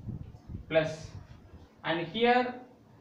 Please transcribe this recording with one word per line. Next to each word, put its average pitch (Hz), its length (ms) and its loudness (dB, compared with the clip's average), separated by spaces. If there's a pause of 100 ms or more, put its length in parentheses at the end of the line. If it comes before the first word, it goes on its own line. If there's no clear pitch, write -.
(680)
Plus, 156 380 2 (760)
and 165 240 0
here 240 460 4 (480)